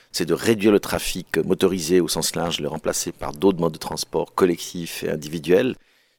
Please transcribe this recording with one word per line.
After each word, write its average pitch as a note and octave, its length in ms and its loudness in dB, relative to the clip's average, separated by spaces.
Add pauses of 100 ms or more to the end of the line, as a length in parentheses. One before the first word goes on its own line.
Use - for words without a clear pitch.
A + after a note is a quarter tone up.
(120)
C'est - 140 -4
de - 100 0
réduire G#2+ 360 4
le G2+ 80 6
trafic - 580 -4
motorisé F2+ 640 2
au D2+ 60 0
sens E2 280 -4
large, E2 240 -2
le D2 80 -6
remplacer D#2+ 440 -4
par - 200 -10
d'autres E2 280 2
modes E2 140 0
de - 60 -16
transport - 560 -6
collectifs F2 680 -2
et F2 60 -4
individuels. E2 640 0 (440)